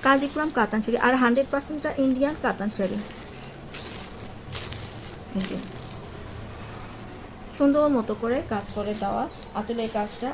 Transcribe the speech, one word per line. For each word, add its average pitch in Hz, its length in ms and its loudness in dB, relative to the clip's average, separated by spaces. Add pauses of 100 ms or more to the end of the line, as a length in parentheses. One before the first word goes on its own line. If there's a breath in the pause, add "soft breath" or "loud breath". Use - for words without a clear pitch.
কাঞ্জিপুরম 285 520 4
কাতান 214 280 4
শাড়ি, 233 120 2 (100)
আর 254 60 8 (100)
হান্ড্রেড 247 300 6
পার্সেন্টটা 294 360 0 (160)
ইন্ডিয়ান 269 380 4
কাতান 208 340 0
শাড়ি। 202 200 0 (2500)
এই 185 100 0
যে 185 80 -4 (2000)
সুন্দর 285 260 8 (140)
মতো 214 240 0
করে 233 160 2 (160)
কাজ 202 120 -2 (120)
করে 208 160 0 (100)
দেওয়া 202 200 0 (360)
আঁচলের 226 380 -2
কাজটা। 214 360 -2